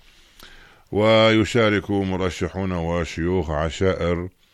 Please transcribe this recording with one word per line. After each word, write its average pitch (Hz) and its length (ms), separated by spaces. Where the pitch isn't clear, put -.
ويشارك 110 1000
مرشحون 95 840
وشيوخ 85 760
عشائر 85 800